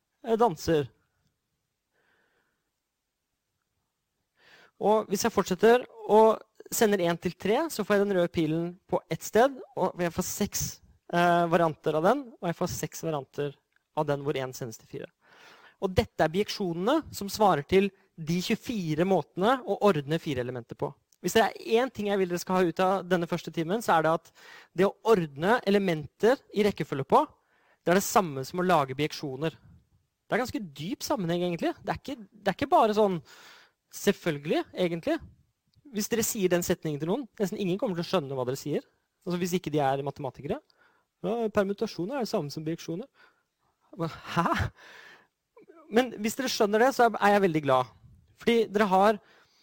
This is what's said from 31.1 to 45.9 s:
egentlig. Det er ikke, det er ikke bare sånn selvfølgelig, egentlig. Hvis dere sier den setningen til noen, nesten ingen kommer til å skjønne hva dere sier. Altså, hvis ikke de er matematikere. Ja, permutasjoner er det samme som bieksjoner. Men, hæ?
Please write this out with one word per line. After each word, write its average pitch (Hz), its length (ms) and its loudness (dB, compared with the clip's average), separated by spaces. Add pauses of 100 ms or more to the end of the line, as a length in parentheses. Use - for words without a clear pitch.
egentlig. 180 340 -2
Det 180 140 -6
er - 80 -8
ikke, 269 180 -10
det - 300 -6
er 185 80 -6
ikke 277 120 -4
bare 233 240 4
sånn 196 240 2 (800)
selvfølgelig, 180 680 -2 (140)
egentlig. 180 400 -2 (800)
Hvis 208 180 -4
dere 220 140 0
sier 180 260 0
den 175 140 2
setningen 156 340 -2
til 160 100 -4
noen, 247 160 -2 (140)
nesten 202 200 -2
ingen 190 200 -2
kommer 185 180 -2
til 170 60 -4
å - 60 -10
skjønne 139 260 -2
hva 127 120 -2
dere 135 120 -4
sier. 160 240 -4 (400)
Altså, 175 160 -4
hvis 175 180 -2
ikke - 140 -6
de 147 120 2
er 139 220 0
matematikere. 143 540 -8 (640)
Ja, 226 280 -2
permutasjoner 202 640 -2
er 220 80 -2
det - 40 -10
samme 147 220 -4
som 160 140 -10
bieksjoner. 170 420 -8 (880)
Men, 165 140 -4 (220)
hæ? 170 120 0 (1500)